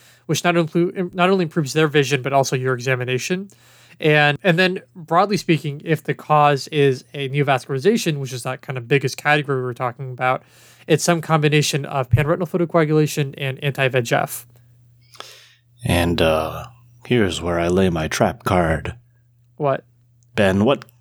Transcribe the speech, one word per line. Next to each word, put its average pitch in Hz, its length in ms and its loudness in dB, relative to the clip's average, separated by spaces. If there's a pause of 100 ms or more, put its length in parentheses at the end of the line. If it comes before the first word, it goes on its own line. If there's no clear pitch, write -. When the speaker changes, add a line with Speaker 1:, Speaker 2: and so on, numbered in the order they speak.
(280)
Speaker 1:
which 160 180 -2
not 175 100 2
inclu-, 175 580 -2
not 180 160 2
only 190 140 2
improves 151 300 -4
their 160 160 2
vision, 135 320 2
but 135 100 -6
also 139 240 2
your 127 180 -2
examination. 127 760 -4 (500)
And, 147 420 2
and 170 160 2
then, 185 240 0 (140)
broadly 185 400 0
speaking, 151 480 -2
if 156 200 -2
the 147 100 -4
cause 147 560 2
is 139 340 0 (100)
a 143 140 -8
neovascularization, 143 920 0
which 131 120 -8
is 123 120 -10
that 131 180 -8
kind 131 160 -10
of 120 100 -10
biggest 127 300 0
category 147 400 0
we 127 60 -4
were 123 100 -6
talking 127 360 -8
about, 127 320 -2 (460)
it's 156 160 2
some 170 160 2
combination 151 680 2
of 139 240 -4
panretinal 160 400 2
photocoagulation 156 880 0
and 135 240 -8
anti-V 135 360 -2
E 127 40 4
G 120 140 0
F. - 320 -4 (1400)
Speaker 2:
And, 85 380 0
uh, 80 460 0 (380)
here's 101 360 0
where 85 180 -2
I 85 80 0
lay 92 220 4
my 80 180 -2
trap - 380 -2
card. 87 500 0 (640)
Speaker 1:
What? 139 260 -2 (520)
Speaker 2:
Ben, 98 280 2
what 131 220 0 (160)